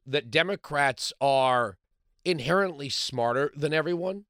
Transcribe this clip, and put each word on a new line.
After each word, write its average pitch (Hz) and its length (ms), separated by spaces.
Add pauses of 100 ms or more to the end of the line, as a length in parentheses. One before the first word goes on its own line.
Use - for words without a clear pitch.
that 131 240
Democrats 147 880
are 127 560 (480)
inherently 165 640
smarter 123 640
than 151 200
everyone. 175 560